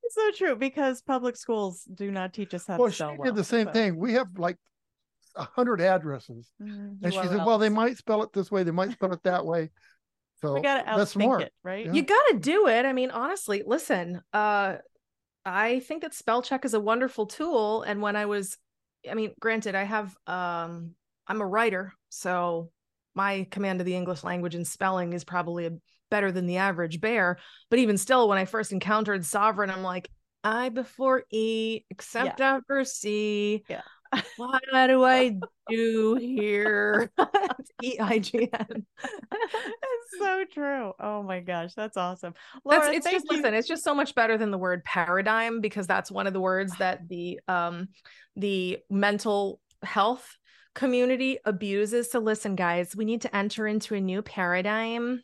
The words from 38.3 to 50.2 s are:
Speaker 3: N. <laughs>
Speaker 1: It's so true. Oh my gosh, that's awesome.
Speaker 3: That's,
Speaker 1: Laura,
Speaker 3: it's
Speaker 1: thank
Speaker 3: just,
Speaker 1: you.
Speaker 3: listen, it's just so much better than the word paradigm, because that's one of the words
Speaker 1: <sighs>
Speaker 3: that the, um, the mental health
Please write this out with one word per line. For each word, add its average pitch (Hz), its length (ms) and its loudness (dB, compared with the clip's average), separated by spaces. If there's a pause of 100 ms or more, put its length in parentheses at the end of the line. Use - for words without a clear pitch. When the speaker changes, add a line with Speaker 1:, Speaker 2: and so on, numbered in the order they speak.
Speaker 3:
N. 220 340 -6 (160)
<laughs> - 300 -12
Speaker 1:
It's 466 880 -6
so 381 320 0
true. 277 480 -4
Oh 208 240 -4
my 185 160 -6
gosh, 175 360 -6
that's 214 200 -8
awesome. 180 380 -6 (320)
Speaker 3:
That's, 302 180 6
Speaker 1:
Laura, 294 120 2
Speaker 3:
it's 330 100 -2
Speaker 1:
thank 359 100 2
Speaker 3:
just, 311 160 -2
Speaker 1:
you. 330 60 2
Speaker 3:
listen, 262 160 2
it's 226 140 0
just 320 160 -4
so 302 120 2
much 277 200 0
better 226 220 4
than 214 140 0
the 190 60 -2
word 180 260 -2
paradigm, 214 800 0
because 202 260 -4
that's 190 240 -2
one 196 160 -2
of 190 60 -2
the 190 80 -2
words 185 340 0
Speaker 1:
<sighs> 185 40 -16
Speaker 3:
that 185 280 -2
the, 175 400 -8
um, 175 400 -2 (480)
the 190 440 -2 (100)
mental 202 680 0 (240)
health 214 520 0 (400)